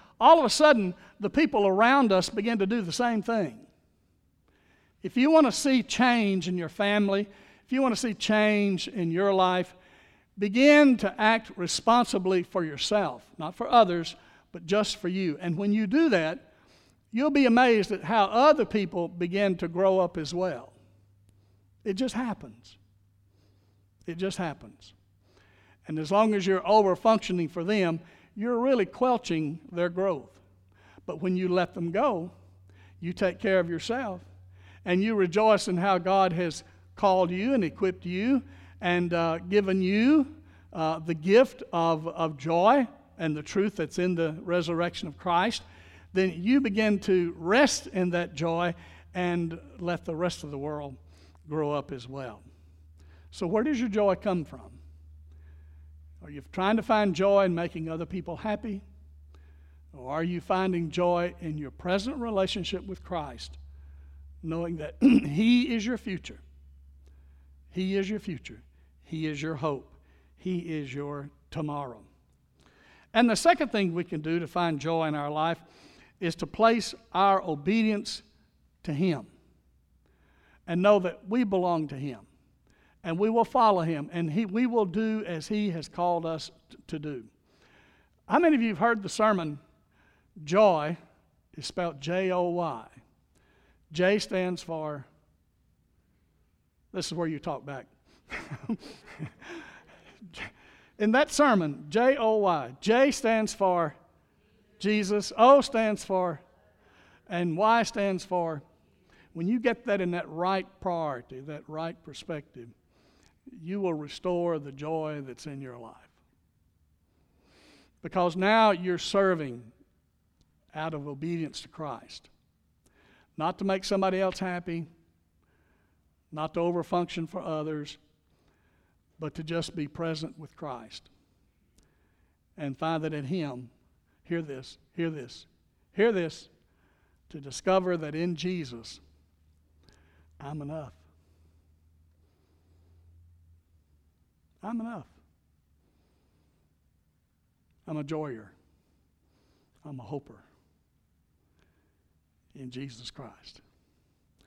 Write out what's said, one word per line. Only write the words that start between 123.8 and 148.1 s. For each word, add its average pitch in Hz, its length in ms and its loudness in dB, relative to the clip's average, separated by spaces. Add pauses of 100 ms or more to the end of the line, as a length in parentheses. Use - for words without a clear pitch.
somebody 190 360 0
else 185 200 -2
happy, 175 480 -6 (1400)
not 156 240 -8
to 180 40 -4
overfunction 170 680 -2
for 185 120 -10
others, 151 560 -8 (1200)
but 151 160 -10
to 165 80 -10
just 165 320 -6
be 151 120 -6
present 160 500 -8
with 156 180 -20
Christ 120 540 -14 (1500)
and 139 200 -8
find 160 260 -4
that 156 100 -4
in 147 120 -8
Him, 131 440 -6 (540)
hear 170 180 -6
this, 135 360 -14 (160)
hear 165 160 -4
this, 139 380 -14 (460)
hear 220 180 2
this, 170 380 -6 (800)
to 156 100 -14
discover 180 580 -2
that 151 180 -8
in 170 200 -4
Jesus, 147 640 -10 (1400)
I'm 147 220 -12
enough. 147 320 -12 (3750)
I'm 226 160 -8
enough. 233 280 -12 (2750)
I'm 156 100 -8
a 151 60 -6
joyer. 139 440 -8 (1400)